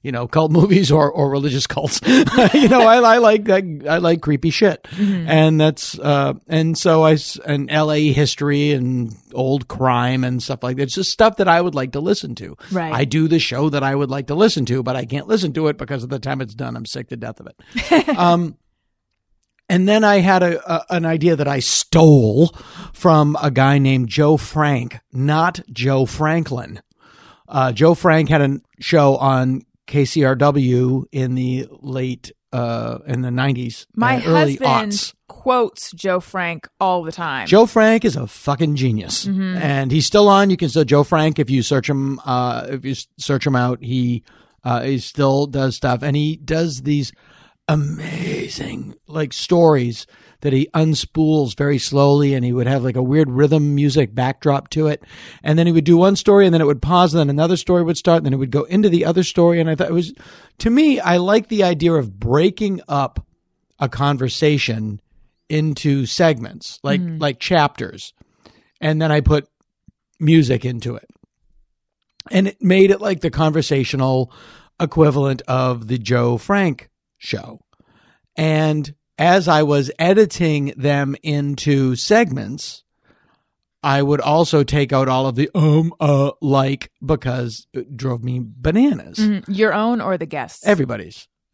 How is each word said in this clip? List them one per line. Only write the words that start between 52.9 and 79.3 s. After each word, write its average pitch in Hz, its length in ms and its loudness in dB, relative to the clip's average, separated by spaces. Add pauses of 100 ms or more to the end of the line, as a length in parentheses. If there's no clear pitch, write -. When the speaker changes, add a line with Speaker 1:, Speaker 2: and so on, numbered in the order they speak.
Speaker 1:
a 127 60 0
weird 139 280 2
rhythm 147 440 2
music 139 400 0
backdrop 135 540 -2
to 156 200 -2
it. 151 140 -4 (400)
And 151 160 2
then 170 80 4
he 170 60 2
would 165 120 2
do 170 120 6
one 185 200 4
story, 202 280 6
and 180 80 4
then 165 80 4
it 156 60 2
would 139 160 0
pause, 175 320 2
and 170 60 2
then 143 100 2
another 160 260 0
story 175 260 0
would 170 140 -2
start, 170 220 2
and 151 80 -2
then 135 80 0
it 139 40 -2
would 131 120 -4
go 139 140 -2
into 208 240 2
the 170 160 2
other 170 180 0
story. 170 380 2
And 165 100 0
I 160 40 0
thought 170 140 -2
it 165 60 -4
was, 175 180 -2 (460)
to 226 120 -2
me, 277 300 4
I 175 160 0
like 196 320 2
the 208 140 0
idea 170 320 2
of 110 240 -2
breaking 175 720 0
up 143 360 -6 (540)
a 139 100 -2
conversation 123 1120 -2 (480)
into 147 580 -2
segments, 117 760 -2
like, 143 180 0
Speaker 2:
Mm. 165 200 -8
Speaker 1:
like 147 200 -4
chapters. - 720 -2 (680)
And 156 200 -2
then 160 120 0
I 151 80 2
put 147 280 0 (720)
music 151 440 4
into 120 320 -6
it. - 120 -20 (1200)
And 190 180 2
it - 140 -10
made 190 280 6
it 196 100 2
like 196 200 -4
the 165 100 -2
conversational 135 1000 -2 (480)
equivalent 143 640 0
of 127 460 -4
the 123 100 -4
Joe 120 400 -2
Frank 196 500 -2 (300)
show. - 420 -12 (760)
And 156 580 -2 (240)
as 175 300 2